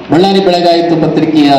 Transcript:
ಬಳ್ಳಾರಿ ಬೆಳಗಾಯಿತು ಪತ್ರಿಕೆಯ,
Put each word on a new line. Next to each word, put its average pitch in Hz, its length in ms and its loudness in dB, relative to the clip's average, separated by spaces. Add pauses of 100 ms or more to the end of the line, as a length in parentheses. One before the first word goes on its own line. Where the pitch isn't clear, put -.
(140)
ಬಳ್ಳಾರಿ 190 260 2
ಬೆಳಗಾಯಿತು 170 600 0
ಪತ್ರಿಕೆಯ, 156 560 0